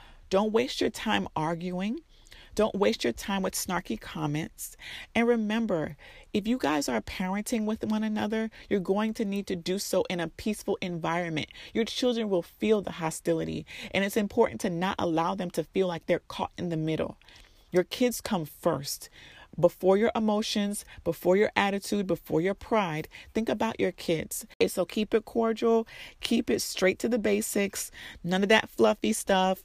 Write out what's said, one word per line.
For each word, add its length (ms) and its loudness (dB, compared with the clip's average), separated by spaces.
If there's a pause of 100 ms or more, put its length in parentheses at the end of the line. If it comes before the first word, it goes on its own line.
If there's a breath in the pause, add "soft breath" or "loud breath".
(300 loud breath)
Don't 220 2
waste 280 0
your 80 2
time 480 -2
arguing. 640 -2 (540 loud breath)
Don't 220 2
waste 260 2
your 100 0
time 300 -2
with 120 -2
snarky 460 -4
comments. 760 -6 (360 loud breath)
And 140 2
remember, 720 0 (360 loud breath)
if 140 0
you 100 2
guys 320 0
are 120 0
parenting 640 -4
with 180 -2
one 200 0
another, 440 -2 (220 loud breath)
you're 80 2
going 360 0
to 100 -2
need 240 -4
to 80 -2
do 220 -2
so 300 0
in 120 -2
a 80 -2
peaceful 520 -4
environment. 680 -2 (260 loud breath)
Your 100 2
children 460 0
will 120 2
feel 380 2
the 120 -6
hostility. 720 -2 (240 loud breath)
And 140 0
it's 120 -2
important 440 0
to 100 -2
not 300 -2
allow 340 0
them 160 -6
to 140 -4
feel 240 0
like 180 -6
they're 140 2
caught 360 -6
in 120 -4
the 80 -2
middle. 420 -2 (540 loud breath)
Your 120 4
kids 360 0
come 240 -2
first. 640 -4 (480 loud breath)
Before 380 6
your 180 4
emotions, 680 0 (180 loud breath)
before 340 2
your 200 4
attitude, 500 0
before 340 0
your 140 0
pride, 540 0 (260 loud breath)
think 140 0
about 320 -2
your 120 2
kids. 540 -4 (140)
Okay, 80 6
so 160 0
keep 280 -2
it 120 2
cordial, 640 2 (320 loud breath)
keep 300 0
it 120 0
straight 380 0
to 80 -2
the 100 2
basics, 720 -2 (320 loud breath)
none 220 2
of 40 0
that 200 4
fluffy 440 2
stuff, 520 2